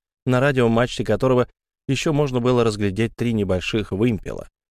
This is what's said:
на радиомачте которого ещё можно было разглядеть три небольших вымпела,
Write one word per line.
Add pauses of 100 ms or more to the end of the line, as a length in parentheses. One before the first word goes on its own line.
(240)
на
радиомачте
которого (400)
ещё
можно
было
разглядеть
три
небольших
вымпела, (220)